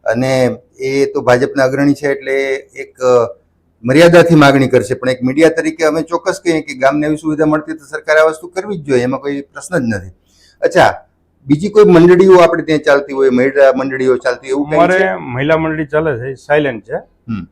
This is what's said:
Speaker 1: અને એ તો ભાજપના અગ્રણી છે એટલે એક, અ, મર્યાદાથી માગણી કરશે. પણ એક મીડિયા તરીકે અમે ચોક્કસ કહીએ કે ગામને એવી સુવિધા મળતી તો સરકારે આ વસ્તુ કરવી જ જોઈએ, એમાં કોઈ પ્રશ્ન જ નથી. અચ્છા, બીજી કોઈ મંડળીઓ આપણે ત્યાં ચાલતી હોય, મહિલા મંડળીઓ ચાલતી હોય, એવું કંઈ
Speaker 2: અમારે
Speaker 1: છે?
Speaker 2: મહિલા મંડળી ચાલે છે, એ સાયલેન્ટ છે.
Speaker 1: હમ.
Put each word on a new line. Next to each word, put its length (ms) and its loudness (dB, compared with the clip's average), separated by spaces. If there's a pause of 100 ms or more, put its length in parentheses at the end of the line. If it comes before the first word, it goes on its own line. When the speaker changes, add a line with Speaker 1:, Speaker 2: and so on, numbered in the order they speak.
Speaker 1:
અને 520 -2 (220)
એ 260 -2
તો 160 -4
ભાજપના 440 0
અગ્રણી 300 0
છે 120 -6
એટલે 260 -4 (220)
એક, 460 -14
અ, 360 0 (480)
મર્યાદાથી 500 6
માગણી 340 4
કરશે. 260 0
પણ 160 -4
એક 120 -4
મીડિયા 260 2
તરીકે 360 -4
અમે 180 -2
ચોક્કસ 420 -6
કહીએ 160 -2
કે 140 -14
ગામને 320 -2
એવી 100 -2
સુવિધા 300 -4
મળતી 260 -2
તો 120 -14
સરકારે 360 -2
આ 40 4
વસ્તુ 240 -4
કરવી 300 -10
જ 60 -16
જોઈએ, 180 -2
એમાં 180 -6
કોઈ 200 -8
પ્રશ્ન 380 -10
જ 40 -2
નથી. 280 -6 (520)
અચ્છા, 440 0 (400)
બીજી 220 -2
કોઈ 160 4
મંડળીઓ 540 6
આપણે 240 2
ત્યાં 160 -2
ચાલતી 340 0
હોય, 180 0
મહિલા 460 2
મંડળીઓ 400 -2
ચાલતી 300 -6
હોય, 40 -12
એવું 160 -4
કંઈ 100 -4
Speaker 2:
અમારે 220 2
Speaker 1:
છે? 160 -2
Speaker 2:
મહિલા 420 -4
મંડળી 300 -4
ચાલે 320 -4
છે, 60 -12
એ 100 -10
સાયલેન્ટ 500 -4
છે. 120 -10
Speaker 1:
હમ. 560 -12